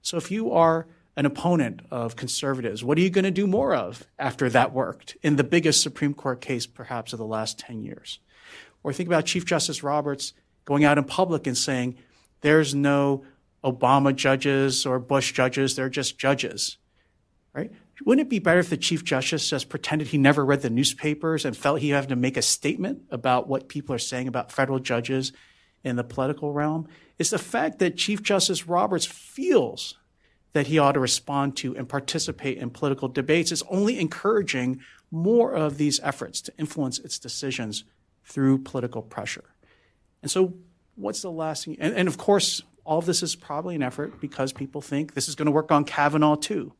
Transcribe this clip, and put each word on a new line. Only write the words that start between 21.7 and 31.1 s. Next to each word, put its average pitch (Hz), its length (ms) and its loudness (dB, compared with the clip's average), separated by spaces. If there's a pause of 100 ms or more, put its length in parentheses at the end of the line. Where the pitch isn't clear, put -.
he 147 80 0
had 139 200 2
to 135 60 0
make 127 200 0
a 127 60 0
statement - 680 -2
about 127 360 2
what 135 220 -4
people 143 240 -8
are 117 60 -4
saying 127 280 -6
about 123 240 -6
federal 135 280 0
judges 131 520 -2 (520)
in 123 140 -4
the 123 60 -2
political 139 480 -4
realm? 151 360 -2 (320)
It's 165 100 0
the 208 80 -2
fact - 400 -4
that 175 200 0
Chief 208 260 -2
Justice 180 440 0
Roberts 175 380 0
feels - 920 -2 (540)
that 143 120 2
he 151 140 2
ought 143 140 6
to 143 60 2
respond 139 580 -2